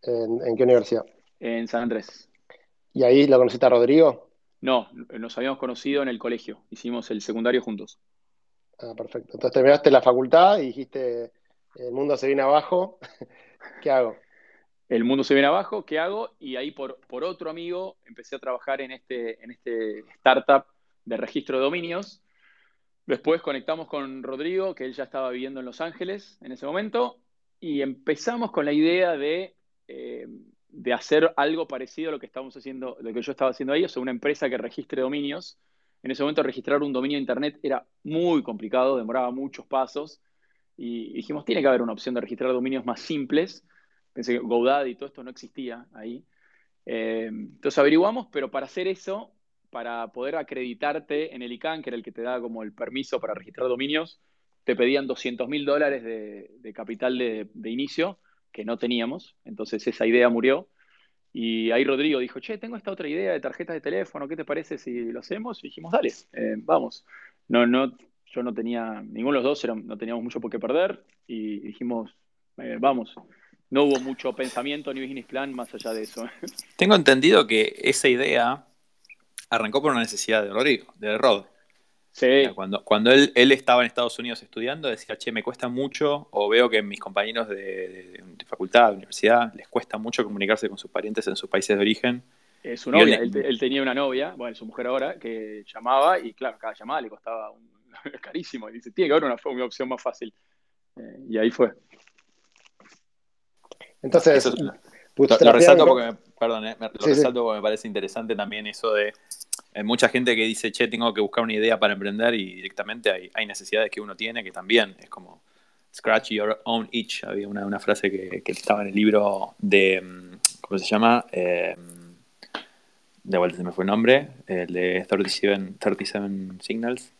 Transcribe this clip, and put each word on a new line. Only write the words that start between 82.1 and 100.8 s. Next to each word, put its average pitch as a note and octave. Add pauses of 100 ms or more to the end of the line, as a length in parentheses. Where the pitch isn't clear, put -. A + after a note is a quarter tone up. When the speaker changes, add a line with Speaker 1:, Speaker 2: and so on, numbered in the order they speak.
Speaker 2:
Sí. -
Speaker 3:
O C3+
sea, F#2+
cuando, G2
cuando G#2+
él, C#3
él B2
estaba B2
en A#2
Estados A#2+
Unidos A#2+
estudiando, C3+
decía, A2
"Che, -
me A2+
cuesta B2+
mucho, C#3+
o G#2
veo A#2+
que A2
mis G2+
compañeros G#2+
de, G2+
de, F#2 (140)
de -
facultad, A2+
de G2+
universidad, A2+
les -
cuesta -
mucho A#2
comunicarse G#2
con G2
sus -
parientes G#2+
en F#2+
sus -
países G2
de G2+
origen". B2 (400)
Speaker 2:
Eh, A#2+
su -
Speaker 3:
Y B2
él D#3
Speaker 2:
novia, F3
Speaker 3:
le- A#2
Speaker 2:
él A#2+
te-, C#3
él B2
tenía C3
una C3
novia, C#3
bueno, A#2+
su A#2+
mujer A#2+
ahora, C3+
que G#2+
llamaba, C3+
y A2+
claro, B2+
cada A2
llamada C3
le A#2
costaba A2
un, A2+ (220)
<laughs> C#3
carísimo, C#3
y A2
dice, A#2+
"Tiene E3
que C#3+
haber D#3
una, A#2+
una B2+
opción B2+
más B2+
fácil". A#2 (640)